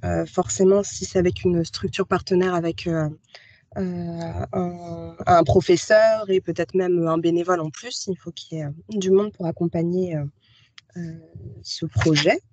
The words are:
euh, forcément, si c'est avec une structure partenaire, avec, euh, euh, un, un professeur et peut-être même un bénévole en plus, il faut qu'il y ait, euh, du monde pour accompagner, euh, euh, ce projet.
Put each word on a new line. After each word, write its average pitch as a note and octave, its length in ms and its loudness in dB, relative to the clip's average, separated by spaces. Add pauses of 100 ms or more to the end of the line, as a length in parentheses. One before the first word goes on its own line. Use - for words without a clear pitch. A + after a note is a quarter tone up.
euh, E3+ 220 -2
forcément, F#3+ 580 2
si - 220 -10
c'est - 140 -2
avec F3+ 240 0
une F3 200 2
structure - 440 -6
partenaire, F#3 480 0
avec, E3 320 -4
euh, D#3+ 200 -2 (680)
euh, E3+ 760 -6
un, E3+ 640 -8 (100)
un F3 180 8
professeur G#3+ 880 4
et F#3+ 100 4
peut-être E3+ 360 -4
même F3+ 320 2
un D#3+ 100 2
bénévole E3+ 420 2
en D#3 100 -4
plus, - 380 -12
il F#3 100 -4
faut - 140 -14
qu'il - 260 -12
y D#3 40 -6
ait, D3+ 40 -8
euh, C#3+ 40 -8 (200)
du F#3+ 220 0
monde G3+ 220 4
pour F3+ 140 -6
accompagner, E3+ 680 -2
euh, D3 80 -4 (720)
euh, F3 60 -12 (600)
ce - 240 -8
projet. D#3+ 540 2 (140)